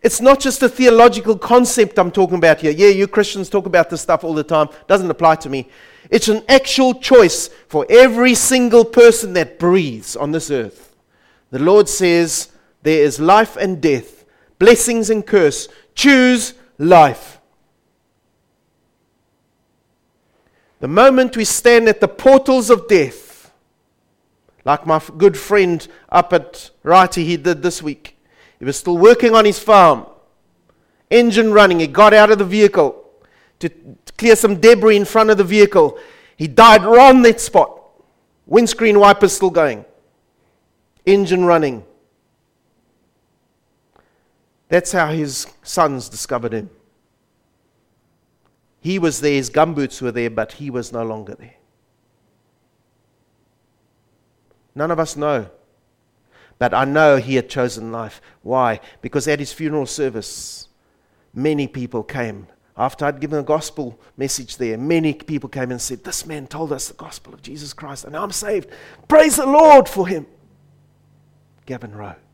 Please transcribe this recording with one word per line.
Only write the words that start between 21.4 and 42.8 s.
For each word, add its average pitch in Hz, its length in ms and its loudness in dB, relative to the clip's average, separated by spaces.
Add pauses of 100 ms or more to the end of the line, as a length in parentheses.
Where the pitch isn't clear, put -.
stand 233 420 2
at 214 140 0
the 196 80 0
portals 262 600 2
of 226 200 2
death, - 640 -4 (1120)
like 143 200 -2
my 156 120 0
f-, - 200 -10
good 170 200 2
friend 185 500 -2 (220)
up 170 240 0
at - 380 -6 (120)
Righty, 180 400 2
he 170 140 -4
did 156 260 -4
this 175 180 -6
week. - 360 -14 (420)
He 123 60 -16
was 139 120 -6
still 175 200 -4
working 226 360 6
on 220 120 4
his 202 140 0
farm, 175 460 4 (1040)
engine 226 420 2
running. 196 280 4
He 160 80 -2
got 202 260 4
out 214 180 6
of 214 60 2
the 202 80 -4
vehicle 190 640 0 (500)
to, - 80 -8
to - 500 -18
clear 226 200 4
some 202 240 -2
debris 214 340 4
in 202 80 0
front 220 260 0
of 214 80 2
the 196 60 0
vehicle. 190 540 2 (400)
He 156 100 -8
died 214 360 6
right 240 260 8
on 262 140 6
that 226 180 2
spot. - 400 -2 (640)
Windscreen 226 540 0
wipers 202 340 4
still 190 160 -2
going. 147 340 -4 (1200)
Engine 185 380 0
running. 151 420 -2 (2750)